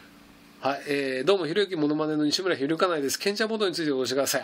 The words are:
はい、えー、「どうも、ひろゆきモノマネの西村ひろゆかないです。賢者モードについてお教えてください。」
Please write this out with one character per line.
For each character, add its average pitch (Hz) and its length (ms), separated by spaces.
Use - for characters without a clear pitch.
は 135 160
い、 139 120
え 139 360
ー、 - 40
「ど 196 80
う 196 40
も、 165 80
ひ 156 60
ろ 208 80
ゆ 196 60
き 185 100
モ 147 100
ノ 151 80
マ 156 120
ネ 156 100
の 151 80
西 147 160
村 180 140
ひ 123 80
ろ 143 80
ゆ 160 60
か 185 120
な 170 80
い 147 40
で 135 80
す。 - 80
賢 202 200
者 220 100
モ 220 80
ー 214 40
ド 208 100
に 165 40
つ 165 100
い - 20
て 147 60
お 131 80
教 131 40
え 123 40
て 120 80
く - 20
だ 139 100
さ 139 120
い。」 - 40